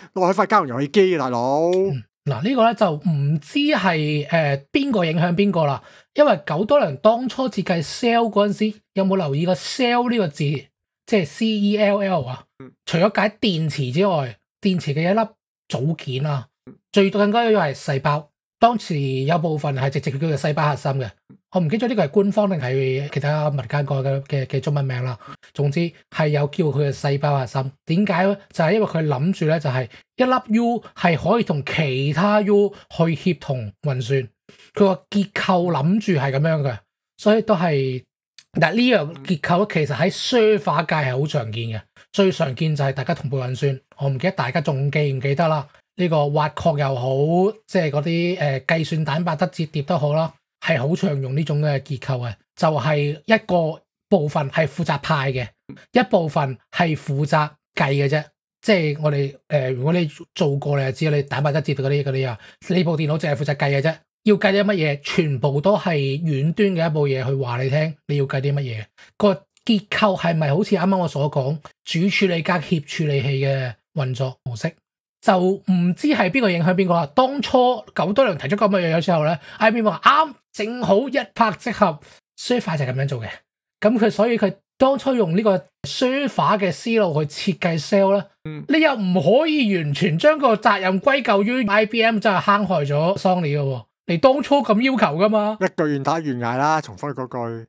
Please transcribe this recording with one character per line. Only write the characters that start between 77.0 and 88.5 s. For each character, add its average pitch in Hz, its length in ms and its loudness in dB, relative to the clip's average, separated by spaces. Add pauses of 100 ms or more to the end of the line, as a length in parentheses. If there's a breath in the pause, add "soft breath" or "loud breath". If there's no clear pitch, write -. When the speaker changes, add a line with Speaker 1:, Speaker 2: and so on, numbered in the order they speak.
Speaker 2:
當 262 260 2
初 247 420 2 (120)
九 175 180 -2
多 262 140 4
良 185 100 0
提 135 100 -8
出 170 100 0
咁 214 120 2
嘅 175 260 2
嘢 165 80 2
之 185 80 -2
後 160 140 2
呢 160 140 0 (180 loud breath)
，I - 140 4
B 233 100 -2
M 214 100 2
話 160 140 -6
啱， 285 300 4 (180)
正 233 300 -6
好 202 260 2
一 254 100 -2 (160)
拍 220 240 2
即 - 120 -6
合， 180 280 0 (400 loud breath)
server 220 380 -2
就 143 80 -2
係 123 80 -6
噉 - 20 -4
樣 135 140 -4
做 123 140 -6
嘅。 101 60 -10 (520)
噉 226 180 2
佢， 208 120 4
所 214 180 2
以 233 80 0
佢 202 180 0 (220)
當 269 220 2
初 269 160 -2
用 190 200 0
呢 208 80 2
個 202 140 2 (320)
server 247 720 0
嘅 190 120 0
思 160 280 -6
路 160 260 0
去 - 300 -4
設 - 40 -16
計 165 240 -2
Cell 196 320 4
呢， 202 100 0 (200)
Speaker 1:
嗯。 151 240 -10